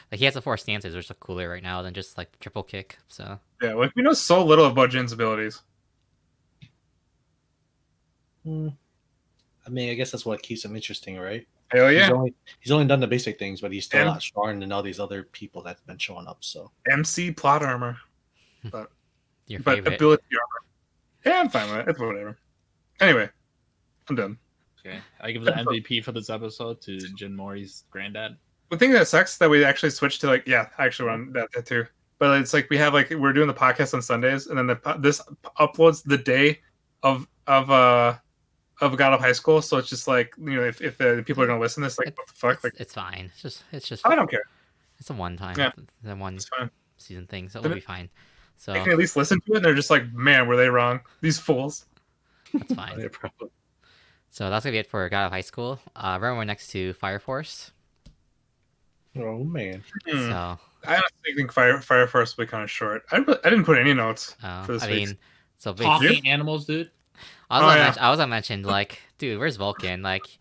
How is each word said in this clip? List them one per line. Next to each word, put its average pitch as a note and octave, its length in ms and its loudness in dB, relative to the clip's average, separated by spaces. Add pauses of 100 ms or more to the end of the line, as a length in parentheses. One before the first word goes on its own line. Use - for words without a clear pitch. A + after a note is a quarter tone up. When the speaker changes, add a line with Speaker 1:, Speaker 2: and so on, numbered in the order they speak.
(100)
Speaker 1:
Like, G#2 80 -8
he B2+ 60 2
has C3+ 100 2
the B2+ 80 -8
four A#2 140 -2
stances, G2+ 400 -8
which F2 120 -12
look - 120 -18
cooler F2+ 280 -8
right F2 140 -12
now F2+ 200 -8
than F2+ 120 -12
just, F#2+ 240 -14
like, F2 140 -16
the - 60 -20
triple G2+ 260 -12
kick. - 420 -14
So - 320 -16 (240)
Speaker 2:
Yeah, A2+ 120 -4
like, B2 200 0
we B3 80 0
know D4+ 120 4
so F3+ 300 4
little D#3 220 8
about B2 240 4
Jin's B2 220 -4
abilities. A2 500 -4 (2750)
Speaker 3:
Hmm. D#3 240 -6 (1000)
I B2 40 -16
mean, B2 200 -4
I A#2+ 40 -6
guess B2 160 -6
that's A#2+ 160 -10
what G#2+ 160 -6
keeps A2 220 -10
him G#2+ 120 -12
interesting, G2 420 -12
right? G2+ 280 -10 (220)
Speaker 2:
Hell B2+ 200 6
Speaker 3:
He's D3+ 120 6
Speaker 2:
yeah. G3 120 6
Speaker 3:
only, B2+ 220 0 (260)
he's B2 100 -8
only D3 160 4
done C3+ 140 4
the B2 60 2
basic A#2 320 -4
things, G2 220 -8
but G2 120 -8
he's G2 140 -8
still D3 140 2
a - 20 4
Speaker 2:
And D#3+ 80 2
Speaker 3:
lot D#3 120 -6
stronger G#2 380 -4
than G2 100 -10
all G2+ 120 -4
these G2 180 -10
other G2 240 -8
people - 380 -18
that's F2+ 200 -16
been F2+ 160 -20
showing F2+ 280 -12
up. E2 180 -18
So - 260 -14 (200)
Speaker 2:
M D3 140 0
C F3 260 -4
plot D3 320 0
armor, B2 340 -6 (380)
Speaker 1:
<laughs> - 360 -20
Speaker 2:
but, G#2+ 200 -12 (560)
Speaker 1:
Your G#2 140 -12
Speaker 2:
but C3 160 2
Speaker 1:
favorite. G#2+ 180 0
Speaker 2:
ability D3+ 300 6 (100)
armor. - 320 -8 (580)
Yeah, F4+ 160 4
I'm D4+ 80 2
fine G#2+ 220 -2
with G#2+ 100 -4
it. - 100 -4
It's D#3+ 80 -6
whatever. G#2+ 400 -8 (640)
Anyway, C3+ 280 4 (800)
I'm C#3+ 80 -4
done. G#2+ 220 -4 (480)
Speaker 4:
Okay, F#2 120 -14 (220)
I A2+ 120 -8
give A2+ 120 -10
the - 80 2
Speaker 2:
Episode. A#2 180 -4
Speaker 4:
M A#2 40 -4
V A2+ 60 -6
P A#2 220 -6
for B2 100 -12
this A2+ 160 -12
episode A2+ 540 -10
to F#2+ 160 -12 (180)
Jin G2 180 -14
Mori's G2 560 -14
granddad. G#2 460 -12 (340)
Speaker 2:
The E3+ 60 -6
thing B3+ 160 4
that G3 160 6
sucks - 300 2
that E3 100 6
we D3 160 8
actually C#3 260 2
switched C#3 300 -4
to, D3+ 60 -2
like, C3 200 2
yeah, A#2+ 220 2 (100)
I C#3+ 60 0
actually A#2+ 240 -2
want A#2 240 -6
that, A#2 220 -4
that A#2+ 120 -8
too. A#2 200 -2 (320)
But C#3 220 6
it's B2+ 120 -2
like C#3+ 180 2
we D3 60 2
have, D3 160 4
like, C#3 180 2
we're C#3 220 0
doing D3 160 4
the C3+ 60 -4
podcast B2+ 400 0
on B2+ 80 -4
Sundays, B2+ 460 -2
and D3 100 -4
then B2+ 80 0
the A#2+ 100 0
po-, D3+ 220 -6
this C#3+ 220 2
p-, - 280 -20 (100)
uploads D#3 460 4
the C#3 140 2
day C3+ 420 2 (420)
of, C3+ 240 2 (200)
of, C3+ 240 4
uh, B2 460 6 (640)
of C3 160 2
God C3+ 160 6
of C3 80 4
High B2+ 120 4
School, D#3 300 2
so - 140 -2
it's B2+ 120 -2
just B2+ 200 -6
like, B2 300 0
you C#3 180 -6
know, B2 80 0
if, A#2 160 -4
if C#3+ 180 -8
the A#2+ 280 2
people C3+ 160 -2
are B2 40 4
gonna A#2 140 -2
listen A#2 220 -4
to C#3 40 -4
this, B2+ 120 -8
like, B2+ 100 -6
Speaker 1:
It, D3 80 -14
Speaker 2:
what - 100 -16
the - 60 -20
fuck? B2+ 220 -2
Speaker 1:
it's, - 100 -8
Speaker 2:
Like, A#2+ 140 -6
Speaker 1:
it's - 160 -14
fine. F#2 380 -12
It's - 100 -20
just, - 300 -16
it's C#3+ 160 -14
just, - 180 -4
Speaker 2:
I D#4+ 80 6
don't B3 160 0
care. G#2+ 120 -4 (560)
Speaker 1:
it's - 120 -16
a C#3+ 40 -10
one F2 220 -8
time, F#2 220 -10
Speaker 2:
Yeah. C3 140 0 (300)
Speaker 1:
the G#2 140 -14
one F#2+ 200 -10
Speaker 2:
It's F#2+ 120 -14
fine. B2+ 220 -8 (260)
Speaker 1:
season F2+ 300 -18
thing, F#2 220 -14
so G#2+ 120 -16
Speaker 2:
Then D3+ 120 -4
Speaker 1:
it'll - 40 -6
be F#2 40 -12
fine. F2+ 280 -14 (480)
So - 160 -12
Speaker 2:
they F#3 80 -4
can F#3 120 0
at D#3+ 60 4
least F#3 180 -2
listen E3+ 300 2
to G#3+ 60 -2
it, A3 40 4
and F#3 80 2
they're D#3 100 6
just C#3+ 160 -2
like, B2 220 2
"Man, B2+ 340 4
were B2 100 4
they B2+ 120 6
wrong? B2 320 2 (200)
These D#3+ 200 0
fools." C#3 460 -2 (680)
Speaker 1:
that's C4+ 220 -4
Speaker 3:
<laughs> - 0 -
Speaker 1:
fine. - 260 -10
Speaker 3:
Yeah, A2 100 -8
probably. - 400 -14 (800)
Speaker 1:
So G2+ 180 -8
that's G#2+ 160 -2
gonna C3+ 80 -4
be A2 60 -2
it G#2+ 80 -4
for F#2 220 -4
God G2 180 0
of F2+ 60 -6
High F#2 80 -4
School. B2 400 -10 (160)
Uh, F#2 240 -2
we're A#2 240 -2
next G#2 240 -8
to F#2 260 -6
Fire G2 240 -6
Force. - 540 -10 (1400)
Speaker 3:
Oh A#2 280 -6
man. G#2 380 -8 (260)
Speaker 2:
Hmm. D3+ 100 -4 (120)
Speaker 1:
So F2 280 -6 (280)
Speaker 2:
I D#3 100 0
honestly E3+ 400 -2
think C3+ 160 -4
Fire, C3 280 4
Fire B2 260 4
Force A#2+ 300 0
will A#2 100 -4
be - 40 -20
kinda G#2+ 160 -8
short. G#2+ 460 -6
I F3 60 2
re-, C#4 260 2
I F3 60 6
didn't G#3+ 140 6
put D3 140 6
any C#3 160 6
notes A2+ 480 -4
Speaker 1:
Oh, F#2 220 -12
Speaker 2:
for A#2+ 80 -6
this A#2 120 -4
Speaker 1:
I G#2 60 -6
Speaker 2:
week's. G#2 200 -2
Speaker 1:
mean, G2+ 80 -12 (400)
so G#2 140 -8
bas- G#2+ 140 -4
Speaker 4:
Talking D3 380 6
Speaker 2:
You? C3+ 80 0
Speaker 4:
animals, D3+ 340 -4
dude. D#3+ 240 -4 (600)
Speaker 1:
I B2 80 2
was D3+ 60 6
Speaker 2:
Oh, - 40 8
Speaker 1:
gonna D#3 100 10
Speaker 2:
yeah. C#3+ 80 6
Speaker 1:
mention, B2 160 0
I A#2+ 80 6
was D3+ 80 4
gonna C#3 120 0
mention, G#2 320 -6
like, G2+ 380 -4 (180)
dude, A#2 200 -6
where's C3 180 -4
Vulcan? F#2+ 460 -6
Like, F#2+ 200 -4 (180)